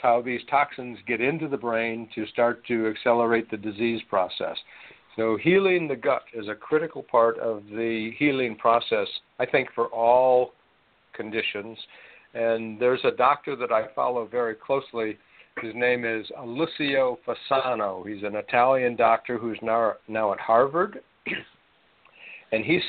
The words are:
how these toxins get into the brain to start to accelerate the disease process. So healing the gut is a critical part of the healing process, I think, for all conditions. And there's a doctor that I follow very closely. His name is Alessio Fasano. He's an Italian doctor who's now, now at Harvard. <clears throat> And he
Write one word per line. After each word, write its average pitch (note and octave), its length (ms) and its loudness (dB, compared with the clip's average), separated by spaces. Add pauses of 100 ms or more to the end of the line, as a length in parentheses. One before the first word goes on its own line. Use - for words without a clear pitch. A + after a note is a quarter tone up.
how A#2+ 200 4
these A#2+ 280 -4
toxins C3 480 -2 (100)
get A#2 140 -2
into D3+ 260 -2
the C3+ 100 -4
brain A2+ 580 -4
to A2 120 -4
start A#2+ 400 0
to A2+ 200 0
accelerate A#2 600 2
the A2+ 80 -8
disease A2 520 -4
process. - 480 -2 (580)
So A2+ 260 0
healing F#3 460 2
the C#3 80 -4
gut A#2+ 280 0 (100)
is A2 140 -10
a G#2+ 80 -6
critical D#3 480 -2
part A#2 360 4
of A2 300 -4
the A2+ 480 -4
healing C3 380 0
process, A#2 520 2 (320)
I B2+ 60 -2
think, C3 280 0
for A#2 140 0
all B2 640 4 (600)
conditions. A2 640 -6 (560)
And A2+ 460 -2
there's B2 240 2
a B2 80 2
doctor C#3 440 0
that A#2+ 160 -4
I A2 220 2
follow B2 320 -2
very A#2 300 -2
closely. A#2 640 -4 (440)
His A2 140 -10
name B2 300 0
is A2+ 200 -4 (120)
Alessio C3+ 880 -2
Fasano. A2 800 -2
He's G#2 160 -10
an G#2 120 -6
Italian B2 600 2
doctor A2+ 420 2
who's A2 240 -6
now, A2+ 320 0 (140)
now G#2+ 260 0
at F#2+ 60 -8
Harvard. C#3 600 2 (280)
<clears throat> - 40 -6 (1200)
And A2 120 0
he F3 240 2